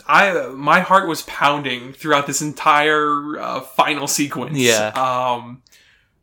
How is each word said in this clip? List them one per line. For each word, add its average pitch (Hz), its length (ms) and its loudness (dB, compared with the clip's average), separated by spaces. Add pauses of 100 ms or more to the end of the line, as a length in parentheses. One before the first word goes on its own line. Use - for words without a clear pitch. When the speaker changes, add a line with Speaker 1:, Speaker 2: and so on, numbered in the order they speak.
Speaker 1:
I, 165 420 2
my 147 320 2
heart 190 260 2
was 160 160 -4
pounding 135 720 -2
throughout 147 340 0
this 143 140 -4
entire, 151 1000 0
uh, 120 220 -6
final 143 460 -2
sequence. 139 500 -4
Speaker 2:
Yeah. 113 320 2
Speaker 1:
Um, 127 720 -2 (600)